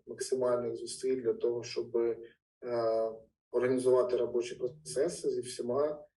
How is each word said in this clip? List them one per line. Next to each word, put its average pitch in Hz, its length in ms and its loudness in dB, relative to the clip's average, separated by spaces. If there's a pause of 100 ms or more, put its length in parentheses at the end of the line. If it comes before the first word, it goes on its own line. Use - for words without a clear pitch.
максимальних 120 680 0
зусиль 127 460 -2
для 113 120 2
того, 120 300 0
щоб, 120 340 -4
е, 117 200 2 (1300)
організувати 127 680 4
робочі 120 380 0
процеси 135 720 -2
зі 123 120 -2
всіма 123 640 -2 (120)